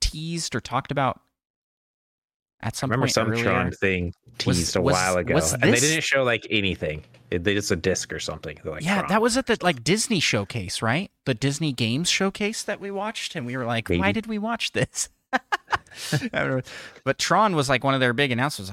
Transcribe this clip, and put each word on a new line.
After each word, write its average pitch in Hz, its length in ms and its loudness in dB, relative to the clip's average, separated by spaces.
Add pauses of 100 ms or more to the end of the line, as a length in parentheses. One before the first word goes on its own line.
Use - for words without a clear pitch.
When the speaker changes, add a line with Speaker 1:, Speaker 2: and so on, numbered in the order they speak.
Speaker 1:
teased 160 540 -4
or 123 40 -2
talked 131 320 -4
about 131 300 0 (1400)
at 113 160 -6
some 135 140 -4
Speaker 2:
I 110 60 0
remember 127 100 2
Speaker 1:
point 123 80 2
Speaker 2:
some 110 180 2
Speaker 1:
earlier? 117 120 0
Speaker 2:
Tron 92 280 2
thing 90 420 0 (320)
Speaker 1:
Was, 90 120 4
Speaker 2:
teased 82 180 0
a 90 60 2
Speaker 1:
was, 87 120 4
Speaker 2:
while 92 240 4
ago. 85 180 0
Speaker 1:
was 170 180 2
Speaker 2:
And 120 80 -4
they 165 100 6
Speaker 1:
this 120 100 4
Speaker 2:
didn't 156 220 2
show, 139 200 2
like, 117 260 0
anything. 87 540 0 (260)
It, 87 140 -2
they 101 100 4
just 101 180 0
a 98 40 2
disc 87 380 -2
or 80 60 -8
something. 78 440 -10
They're - 80 -8
like, - 120 -8
Speaker 1:
Yeah, 190 160 0
Speaker 2:
"Tron." 156 100 -2
Speaker 1:
that 208 120 2
was 233 160 2
at 269 100 -2
the, 226 140 0
like, 151 220 0
Disney 202 380 0
showcase, 101 600 -2
right? 131 300 0 (140)
The 135 80 2
Disney 143 400 -2
Games 123 360 0
showcase 202 540 -2
that 202 160 -6
we 196 100 -10
watched, 202 460 -6
and 139 100 -6
we 123 120 -6
were 127 80 -4
like, 113 240 -2
"Why 87 80 2
Speaker 2:
Maybe. - 160 2
Speaker 1:
did 214 140 -4
we 220 100 -4
watch 220 340 -4
this?" - 380 -2 (120)
<laughs> - 120 -8
I 254 60 2 (920)
don't 139 260 0
know. 127 40 -2 (420)
But 131 160 0
Tron 196 340 4
was, 143 140 2
like, 131 160 2
one 135 100 4
of 135 60 2
their 123 140 4
big 135 180 2
announcements. 117 420 -2